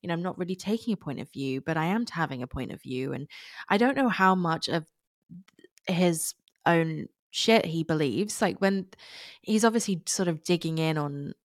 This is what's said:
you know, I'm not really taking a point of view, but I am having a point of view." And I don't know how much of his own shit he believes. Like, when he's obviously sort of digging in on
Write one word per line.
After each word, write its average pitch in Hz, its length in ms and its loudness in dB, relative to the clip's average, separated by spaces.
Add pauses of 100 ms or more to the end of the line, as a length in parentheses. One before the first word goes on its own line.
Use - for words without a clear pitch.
you 190 60 -8
know, 170 40 -2
I'm 170 100 -2
not 180 140 -4
really 180 200 -4
taking 220 360 -2
a 190 60 -2
point - 220 -8
of - 100 -10
view, 135 320 -4
but 160 160 -2
I 160 80 2
am 214 240 2
having 147 320 -4
a 127 40 -6
point - 260 -6
of - 100 -12
view." 131 320 -4
And 135 140 -8 (400)
I 202 100 4
don't 254 180 4
know 269 140 4
how 190 240 4
much 170 340 0
of 156 160 0 (1000)
his 175 480 2 (320)
own 160 420 2 (220)
shit - 340 4
he 165 200 -2
believes. 156 580 0
Like, 190 160 0
when 196 280 0 (540)
he's 214 240 2
obviously 220 420 2
sort 180 220 0
of 160 160 -2
digging 170 340 0
in 160 200 2
on 143 360 -6 (100)